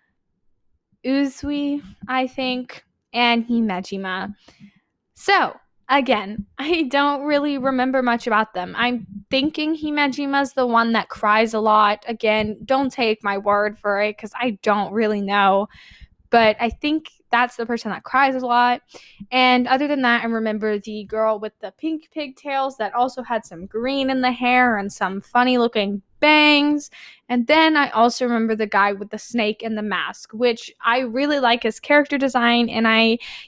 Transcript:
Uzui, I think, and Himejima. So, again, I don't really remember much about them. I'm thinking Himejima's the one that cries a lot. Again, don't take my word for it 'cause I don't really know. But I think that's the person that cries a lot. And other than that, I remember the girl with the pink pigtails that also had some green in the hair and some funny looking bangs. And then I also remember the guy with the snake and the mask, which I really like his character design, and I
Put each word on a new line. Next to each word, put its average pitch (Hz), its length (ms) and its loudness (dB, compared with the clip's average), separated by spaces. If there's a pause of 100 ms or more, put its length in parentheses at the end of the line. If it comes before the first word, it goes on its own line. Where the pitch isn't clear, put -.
(1040)
Uzui, 285 800 -2 (260)
I 254 180 -2
think, 254 580 -8 (280)
and 233 340 0
Himejima. 196 880 -4 (800)
So, 359 400 2 (340)
again, 220 580 0 (120)
I 320 260 0
don't 277 400 0
really 285 340 0
remember 262 440 0
much 240 240 -2
about 220 280 0
them. 180 240 -8
I'm 240 280 -2 (240)
thinking 302 460 -2
Himejima's 285 800 -2
the 254 120 0
one 233 260 2
that 214 180 -2
cries 220 420 2
a 220 80 -2
lot. 214 480 4
Again, 214 560 -2
don't 262 260 0
take 220 320 -2
my 202 140 -2
word 208 420 0
for 202 220 -2
it 214 160 -2
'cause - 240 -16
I 240 220 -2
don't 202 300 0
really 214 280 0
know. 196 480 2 (640)
But 220 300 4
I 233 100 0
think 302 400 -4 (200)
that's 240 260 2
the 233 100 -6
person 233 240 -6
that - 140 -8
cries 269 300 2
a 254 120 -4
lot. 240 340 2 (500)
And 254 380 4
other 269 180 2
than 285 160 -2
that, 240 200 2
I 226 40 -4
remember 214 520 -2
the 214 260 -10
girl 220 340 0
with 214 220 -10
the 190 120 -12
pink 311 380 -8
pigtails 269 680 -6
that 208 160 -4
also 254 280 -2
had 233 220 -6
some 175 220 -16
green 262 440 -2
in 262 120 0
the 254 100 0
hair 247 460 2
and 202 140 -6
some 196 280 -4
funny 247 380 2
looking 208 440 0 (180)
bangs. 294 680 4 (380)
And 247 180 0
then 320 300 4
I 277 140 2
also 240 360 2
remember 226 280 0
the 214 120 -2
guy 202 260 2
with 202 180 -10
the 220 80 -10
snake 214 440 -4
and 220 140 -6
the 214 60 -6
mask, 180 500 -6
which 233 380 -2 (140)
I 233 160 2
really 269 400 -2
like 240 240 2
his 214 160 -4
character 285 360 2
design, 240 520 2
and 220 200 -2
I 226 300 4 (300)